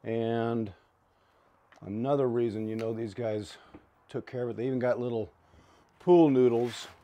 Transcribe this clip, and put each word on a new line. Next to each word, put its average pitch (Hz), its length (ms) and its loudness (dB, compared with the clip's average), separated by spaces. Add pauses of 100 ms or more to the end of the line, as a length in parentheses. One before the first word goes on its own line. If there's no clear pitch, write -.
And 113 680 -2 (1120)
another 127 440 0
reason 110 400 -2
you 110 80 -6
know 113 160 -4
these 113 200 -8
guys 107 440 -6 (500)
took - 180 -10
care 123 180 -8
of 120 80 -4
it, 104 40 -8
they 113 100 -6
even 131 140 -2
got 120 180 0
little 117 320 -4 (720)
pool 170 300 8
noodles 120 580 2 (160)